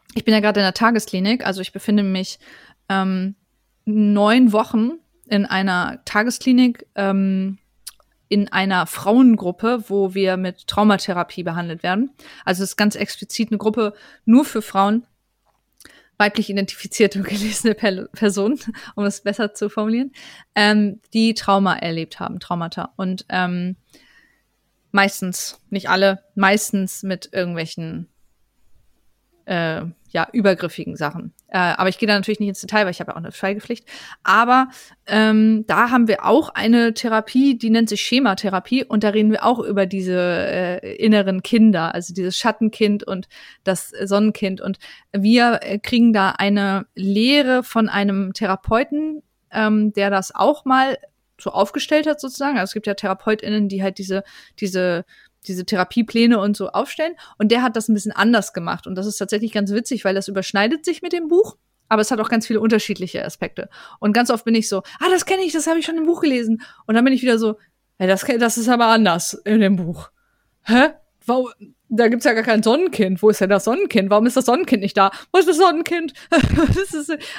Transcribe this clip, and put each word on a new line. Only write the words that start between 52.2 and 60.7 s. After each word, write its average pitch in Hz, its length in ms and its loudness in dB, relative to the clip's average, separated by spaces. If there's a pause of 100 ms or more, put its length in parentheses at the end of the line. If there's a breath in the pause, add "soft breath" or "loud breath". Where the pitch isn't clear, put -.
sozusagen. 277 360 -6
Also 190 140 -4
es - 40 -14
gibt 214 120 -8
ja 202 80 -4
TherapeutInnen, 208 720 -2
die 190 140 -6
halt 190 160 -4
diese, 190 240 -6 (380 loud breath)
diese, 180 440 -2 (420 soft breath)
diese 180 200 -8
Therapiepläne 226 720 2
und 208 180 0
so - 140 -8
aufstellen. 311 440 -4 (240 loud breath)
Und 214 140 2
der 247 100 2
hat 240 140 0
das 220 120 -4
ein 226 60 4
bisschen 208 180 -4
anders 214 420 2
gemacht. 170 320 -8
Und 185 80 -10
das 185 100 -6
ist 208 140 -6
tatsächlich 208 340 -4
ganz 202 200 -2
witzig, 233 320 -4
weil 190 100 0
das 196 140 -4
überschneidet 202 580 -2